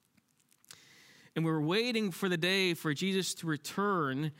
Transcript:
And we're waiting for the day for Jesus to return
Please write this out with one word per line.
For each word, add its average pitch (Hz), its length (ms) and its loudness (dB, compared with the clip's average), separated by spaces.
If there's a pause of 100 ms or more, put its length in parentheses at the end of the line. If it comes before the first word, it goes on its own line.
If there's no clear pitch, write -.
(1400)
And 160 80 0
we're 160 160 2
waiting 214 500 0
for 190 180 -2
the 180 100 0
day 185 340 2
for 156 220 -2
Jesus 190 400 0
to - 120 -8
return 156 920 0